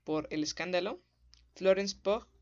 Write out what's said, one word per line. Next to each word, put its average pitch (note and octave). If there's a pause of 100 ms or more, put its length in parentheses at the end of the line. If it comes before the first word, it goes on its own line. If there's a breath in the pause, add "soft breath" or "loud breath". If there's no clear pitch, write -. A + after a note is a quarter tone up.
por D3+
El D#3
Escándalo. F3+ (560)
Florence F#3+
Pugh G#3 (140)